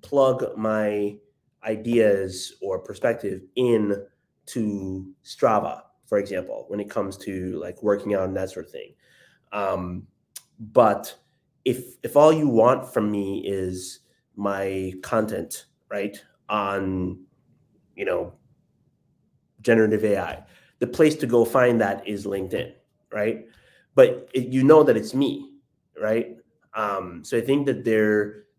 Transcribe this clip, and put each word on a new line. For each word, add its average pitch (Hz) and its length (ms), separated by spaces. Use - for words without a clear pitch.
plug 131 540
my 104 600
ideas 107 960
or 95 200
perspective 104 600
in 107 500
to 95 600
Strava, 101 580
for 104 120
example, 92 500
when 104 120
it 104 100
comes 98 280
to, 92 420
like, 92 220
working 101 320
out 95 100
and 95 120
that 92 140
sort 82 160
of - 60
thing. 58 220
Um, 95 540
but 110 560
if, - 380
if 120 140
all 151 160
you 151 160
want 123 440
from 107 180
me 98 360
is 92 540
my 98 580
content, 107 640
right, 101 320
on, 95 720
you 95 120
know, 90 260
generative 110 440
A 101 140
I, 82 240
the 123 80
place 151 280
to - 100
go 117 180
find 120 360
that 101 280
is 101 180
LinkedIn, 95 460
right? 107 340
But 127 400
it, 120 140
you 131 160
know 151 180
that 127 140
it's 110 180
me, 139 380
right? 110 380
Um, 95 480
so 120 140
I 110 60
think 139 240
that 123 180
there, 107 640